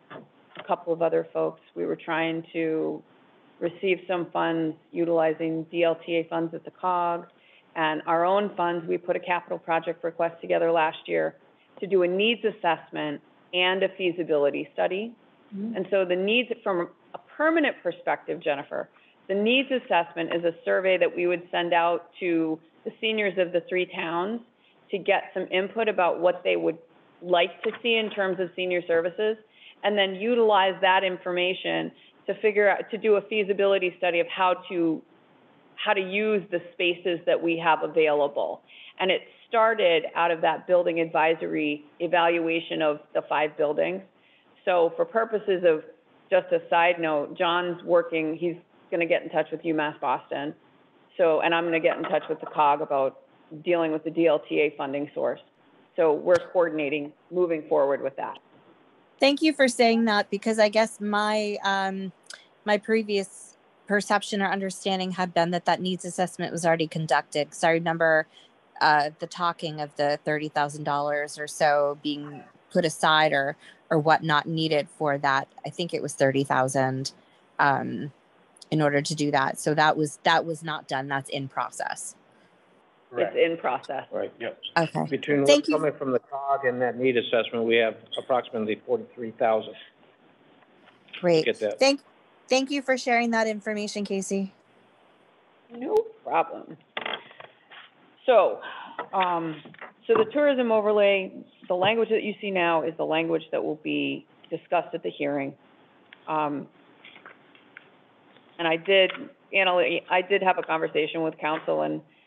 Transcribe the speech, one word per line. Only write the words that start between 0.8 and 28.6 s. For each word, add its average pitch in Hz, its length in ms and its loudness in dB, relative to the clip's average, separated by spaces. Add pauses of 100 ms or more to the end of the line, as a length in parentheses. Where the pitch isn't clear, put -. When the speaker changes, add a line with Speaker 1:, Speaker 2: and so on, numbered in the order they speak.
Speaker 1:
of 165 100 -2
other 165 300 0
folks. 160 280 -4 (160)
We 175 100 -4
were - 100 -4
trying 165 460 -4 (100)
to 156 480 -4 (600)
receive 175 480 -2
some 175 180 -4
funds 165 500 -2 (140)
utilizing 160 800 0
D 170 140 0
L 165 100 2
T 170 220 -6
A 160 80 0
funds 165 300 -4
at 165 100 -14
the - 80 -18
cog 175 560 -2 (480)
and 156 300 0
our 170 180 2
own 196 320 2
funds. 175 300 -2
We 180 120 -2
put 175 160 -4
a 180 60 -4
capital 175 380 -4
project 165 440 -4
request 165 380 -4
together 170 320 0
last 160 360 0
year 165 280 -2 (420)
to 202 80 -8
do 180 160 4
a 175 60 4
needs 208 360 0
assessment 160 760 -4 (320)
and 185 320 2
a 190 60 2
feasibility 151 840 0
study. 190 420 -4 (400)
Speaker 2:
Mm-hmm. 214 220 -8
Speaker 1:
And 190 140 -4
so 196 140 2
the 180 120 0
needs, 220 360 0 (120)
from 175 240 -2 (260)
a - 40 -16 (180)
permanent 302 440 0
perspective, 160 600 -4
Jennifer, 143 480 -6 (400)
the 190 60 -2
needs 240 360 2
assessment 170 640 -2
is 170 100 -2
a 170 100 0 (100)
survey 190 340 2
that 170 160 2
we 175 140 0
would 175 240 -2
send 175 200 -2
out 170 460 2
to 160 400 0 (260)
the - 160 -8
seniors 214 380 -2
of 175 140 0
the 175 100 0
three 180 240 -2
towns 180 540 -6 (500)
to 202 80 -4
get 185 340 0
some 185 180 -4
input 196 380 -2
about 180 320 0
what 175 240 2
they 185 120 2
would 165 200 -2 (460)
like 175 400 0
to 220 100 -2 (100)
see 233 120 0
in 220 160 0
terms 190 280 -2
of 180 160 -4
senior 180 320 -2